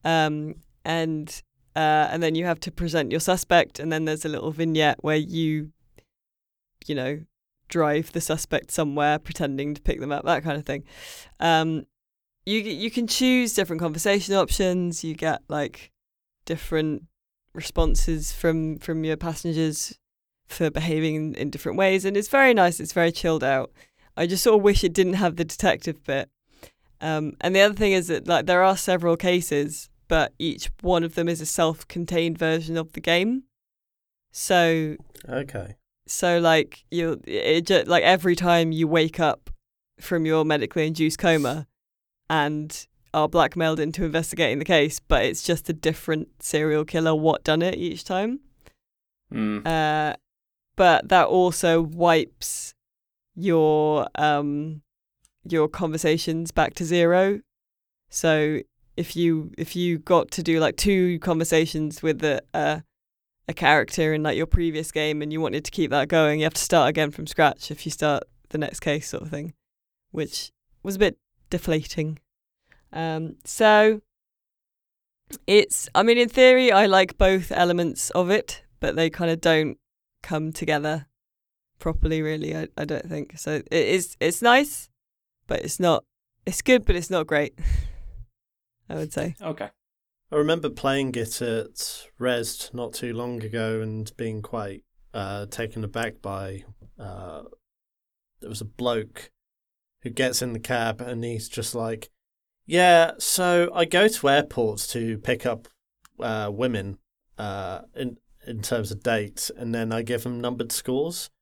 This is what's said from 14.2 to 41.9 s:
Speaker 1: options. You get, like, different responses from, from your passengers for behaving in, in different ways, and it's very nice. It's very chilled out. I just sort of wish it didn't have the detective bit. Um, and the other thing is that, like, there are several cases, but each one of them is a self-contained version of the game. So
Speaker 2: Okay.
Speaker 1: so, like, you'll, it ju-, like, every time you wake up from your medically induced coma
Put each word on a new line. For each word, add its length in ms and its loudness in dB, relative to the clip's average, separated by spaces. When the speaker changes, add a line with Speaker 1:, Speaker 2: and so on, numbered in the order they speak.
Speaker 1:
options. 680 0
You 120 -6
get, 320 -2
like, 440 -8
different 580 -4
responses 760 0
from, 460 0
from 260 -4
your 140 -2
passengers 800 -4
for 220 -4
behaving 460 -2
in, 200 -6
in 140 -6
different 280 -6
ways, 280 2
and 100 -2
it's 140 -2
very 240 6
nice. 260 4
It's 140 -10
very 180 2
chilled 320 -2
out. 280 -2
I 100 0
just 160 -2
sort 160 6
of 40 2
wish 200 4
it 100 0
didn't 220 2
have 200 0
the 80 -2
detective 640 -2
bit. 240 -4
Um, 400 -4
and 140 0
the 60 8
other 120 6
thing 200 2
is 140 2
that, 200 -4
like, 180 2
there 180 4
are 140 4
several 400 0
cases, 720 -2
but 300 2
each 320 -6
one 220 2
of 120 -6
them 120 0
is 140 -2
a 40 -8
self-contained 920 -2
version 400 -2
of 160 -6
the 80 -10
game. 420 2
So 640 2
Speaker 2:
Okay. 480 -8
Speaker 1:
so, 320 2
like, 520 2
you'll, 340 -2
it 420 2
ju-, 200 4
like, 160 4
every 320 4
time 360 2
you 160 0
wake 320 2
up 300 0
from 260 -2
your 200 2
medically 420 0
induced 320 0
coma 480 2